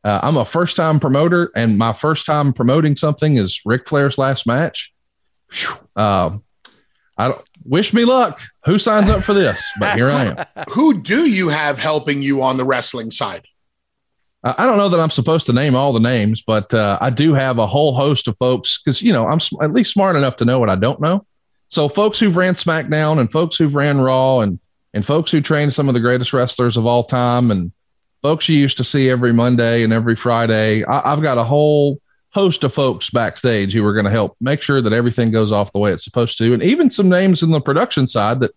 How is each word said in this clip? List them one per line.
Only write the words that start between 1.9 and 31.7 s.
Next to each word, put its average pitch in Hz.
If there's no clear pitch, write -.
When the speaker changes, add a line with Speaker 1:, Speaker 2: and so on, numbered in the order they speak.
Speaker 1:
first 151
time 147
promoting 143
something 151
is 95
Ric 123
Flair's 139
last 135
match. 131
Phew. -
Uh, 98
I 113
don't, -
wish 156
me 233
luck. 240
Who 190
signs 214
up 196
for 208
this? 160
But 202
here 120
I 135
am. -
Speaker 2:
<laughs> 175
Who 254
do 311
you 190
have 147
helping 151
you 135
on 131
the 127
wrestling 123
side? 104
Speaker 1:
I, 127
I 190
don't 233
know 202
that 175
I'm 160
supposed 160
to 127
name 131
all 135
the 117
names, 110
but, 107
uh, 104
I 127
do 147
have 131
a 110
whole 143
host 139
of 110
folks 127
'cause, -
you 226
know, 117
I'm 156
s-, -
at 151
least 233
smart 190
enough 139
to -
know 127
what 110
I 95
don't 113
know. 180
So 151
folks 208
who've 202
ran 185
SmackDown 156
and 117
folks 160
who've 147
ran 143
Raw 131
and, 98
and 104
folks 160
who 156
train 147
some 139
of 131
the 120
greatest 123
wrestlers 123
of 117
all 120
time 123
and 90
folks 156
you 160
used 139
to 127
see 135
every 123
Monday 117
and 110
every 113
Friday, 110
I, 131
I've 151
got 135
a 117
whole 147